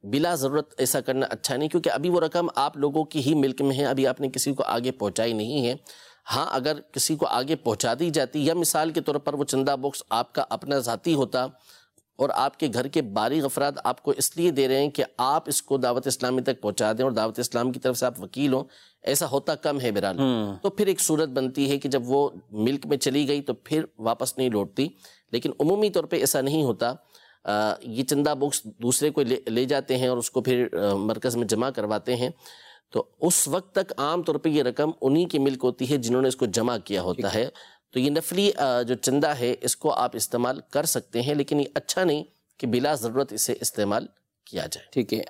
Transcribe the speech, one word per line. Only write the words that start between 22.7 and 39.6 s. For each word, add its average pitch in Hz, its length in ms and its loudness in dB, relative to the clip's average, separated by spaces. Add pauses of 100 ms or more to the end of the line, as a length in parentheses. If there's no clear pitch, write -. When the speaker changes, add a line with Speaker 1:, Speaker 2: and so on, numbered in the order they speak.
Speaker 1:
میں 143 120 0
چلی 139 300 0
گئی 143 140 0
تو 131 120 -4
پھر 156 320 -2 (140)
واپس 117 380 -2
نہیں 131 120 2
لوٹتی، 104 380 -2 (440)
لیکن 120 280 -2
عمومی 196 300 2
طور 175 140 0
پہ 160 120 -2
ایسا 135 260 2
نہیں 147 220 0
ہوتا۔ 120 300 0 (500)
آ، 104 380 0
یہ 123 220 -6
چندہ 143 360 2
باکس 139 240 -2
دوسرے 123 460 -2
کو 147 120 0
لے، 123 280 0
لے 120 160 0
جاتے 131 320 0
ہیں 127 100 2
اور 127 100 2
اس 117 140 -4
کو 127 100 0
پھر، 123 320 2
آ، 101 200 2
مرکز 110 420 -2
میں 117 120 -2
جمع 113 220 0
کرواتے 107 460 -2
ہیں، 123 140 -2 (560)
تو - 180 -4 (180)
اس 175 260 2
وقت 175 280 -4
تک - 220 0
عام 160 260 -2
طور 156 120 0
پہ 147 140 0
یہ 147 140 4
رقم 147 280 0 (100)
انہی 151 240 4
کی 165 140 0
ملک 135 240 2
ہوتی 127 280 0
ہے 147 60 2
جنہوں 123 240 2
نے 135 60 4
اس 127 80 0
کو 127 100 0
جمع 113 320 0
کیا 98 240 -2
ہوتا 87 200 -2
Speaker 2:
ٹھیک 98 140 -2
ہے۔ 110 80 2
Speaker 1:
ہے۔ 135 60 -4 (420)
تو 131 80 -2
یہ 135 100 2
نفلی، 175 480 0
آ، 127 240 2
جو 120 140 0
چندہ 143 320 2
ہے 127 340 0